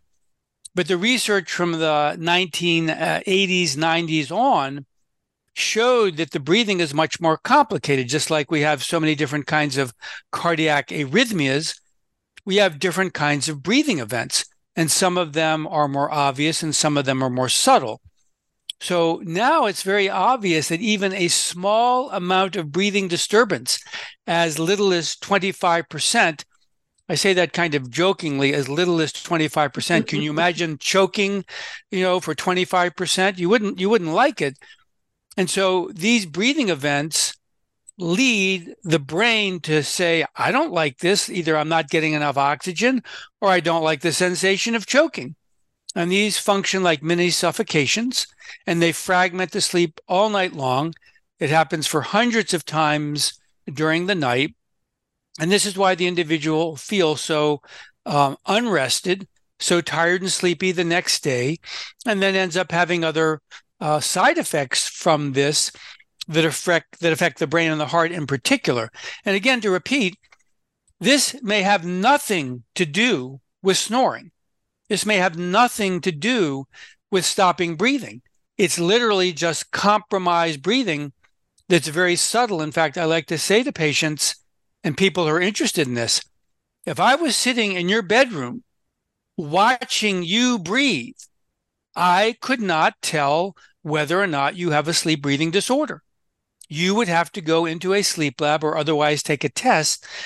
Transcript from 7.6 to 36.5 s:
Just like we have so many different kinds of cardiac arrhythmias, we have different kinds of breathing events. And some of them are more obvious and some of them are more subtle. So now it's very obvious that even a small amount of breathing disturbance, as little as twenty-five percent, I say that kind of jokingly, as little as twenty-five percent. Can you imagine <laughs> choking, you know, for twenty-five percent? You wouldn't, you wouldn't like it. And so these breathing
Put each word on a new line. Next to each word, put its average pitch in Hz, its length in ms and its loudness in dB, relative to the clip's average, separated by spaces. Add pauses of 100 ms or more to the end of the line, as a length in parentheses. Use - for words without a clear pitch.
Just 143 200 0
like 151 220 0
we 151 100 2
have 147 220 0
so 170 160 -2
many 156 160 2
different 143 320 -4
kinds 147 300 0
of 135 160 -2 (380)
cardiac 156 580 0
arrhythmias, 156 880 0 (640)
we 190 120 0
have 185 220 2
different 185 340 -2
kinds 147 360 0
of 147 140 -10
breathing 240 360 0
events. 117 460 -4 (300)
And 160 160 2
some 180 260 2
of 165 160 -2
them 156 320 0
are 151 220 0
more 139 240 -2
obvious 147 500 0
and 156 140 -4
some 151 220 2
of 139 80 0
them 131 180 0
are 131 80 -2
more 127 180 -2
subtle. 143 500 4 (800)
So 165 460 0
now 240 400 2
it's 196 160 -4
very 196 260 0
obvious 196 600 0
that 170 140 -2
even 202 320 0
a 180 160 0
small 226 840 0
amount 185 440 0
of 160 160 -6
breathing 196 360 0
disturbance, 175 720 0 (480)
as 165 320 0
little 190 340 2
as 165 220 -2
twenty-five 180 760 0
percent, 165 560 0 (640)
I 170 60 -2
say 190 180 2
that 180 200 2
kind 170 200 0
of 131 160 -2
jokingly, 143 640 0
as 139 160 -2
little 170 320 0
as 143 100 -2
twenty-five 156 600 -2
percent. - 320 0
Can 151 160 -4
you 151 80 -4
imagine 160 480 -2
<laughs> - 20 -14
choking, 196 640 0 (460)
you 185 120 -2
know, 185 180 2
for 160 160 -6
twenty-five 180 600 0
percent? 185 440 0
You 175 100 0
wouldn't, 214 300 0
you 190 100 0
wouldn't 185 220 2
like 226 320 2
it. 139 160 -4 (800)
And 190 120 0
so 185 420 2
these 208 360 2
breathing 220 420 0